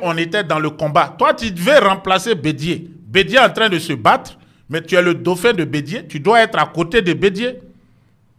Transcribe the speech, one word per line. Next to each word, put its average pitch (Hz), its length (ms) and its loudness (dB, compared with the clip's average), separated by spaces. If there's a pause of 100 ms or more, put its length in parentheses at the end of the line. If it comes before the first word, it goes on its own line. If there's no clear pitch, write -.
on 170 160 -4
était 170 260 -4
dans 156 160 -2
le 151 120 -2
combat, 151 460 0
toi, 294 160 2
tu 226 180 -6
devais 180 260 2
remplacer 190 560 2
Bédié. 151 560 -4 (160)
Bédié 190 320 0
est 262 40 8
en 214 80 6
train 220 200 0
de 175 80 -2
se 156 160 -4
battre, 113 440 0 (300)
mais 160 140 -6
tu 165 140 -4
es 175 60 6
le 175 120 2
dauphin 175 400 0
de 170 100 -2
Bédié. 147 440 -6
Tu 151 120 -10
dois 214 220 4
être 220 160 0
à 151 80 2
côté 165 360 -2
de 175 120 0
Bédié. 202 460 -2 (800)